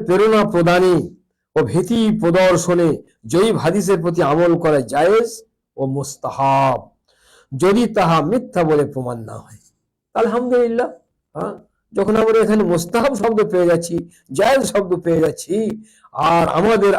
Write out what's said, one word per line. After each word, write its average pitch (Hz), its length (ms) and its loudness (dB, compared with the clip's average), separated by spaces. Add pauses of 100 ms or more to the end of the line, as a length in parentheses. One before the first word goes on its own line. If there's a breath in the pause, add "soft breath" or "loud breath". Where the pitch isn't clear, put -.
প্রেরণা 208 380 4 (120)
প্রদানে 175 420 4 (600)
ও 151 80 2
ভীতি 180 380 -2 (180)
প্রদর্শনে 175 720 2 (420 soft breath)
জয়ীফ 196 320 2
হাদিসের 185 400 0
প্রতি 170 180 -2 (100)
আমল 170 220 2 (100)
করা 151 160 2 (120)
জায়েজ 202 380 2 (480)
ও 127 40 -8 (140)
মুস্তাহাব, 135 840 -2 (720 soft breath)
যদি 190 320 2 (100)
তাহা 165 240 2 (120)
মিথ্যা 214 340 -2
বলে 151 300 2
প্রমাণ 123 240 -8 (120)
না 113 140 -16
হয়। - 180 -20 (540)
আলহামদুলিল্লাহ, 240 760 0 (460)
হ্যাঁ, 180 200 -8 (380)
যখন 202 280 0
আমরা 220 240 2
এখানে 214 180 2 (100)
মুস্তাহাব 226 480 -2
শব্দ 226 180 0 (120)
পেয়ে 180 200 2
যাচ্ছি, 170 240 -2 (420 soft breath)
জায়েজ 254 240 2 (120)
শব্দ 190 180 -2 (120)
পেয়ে 165 200 0
যাচ্ছি, 160 320 -4 (580 loud breath)
আর 165 320 2 (120)
আমাদের 202 420 4